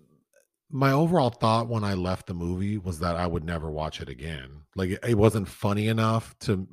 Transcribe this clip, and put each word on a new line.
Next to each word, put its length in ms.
my 220
overall 360
thought 400
when 160
I 80
left 340
the 80
movie 440
was 220
that 160
I 100
would 180
never 260
watch 300
it 80
again. 540
Like, 160
it, 160
it 120
wasn't 300
funny 400
enough 520
to 320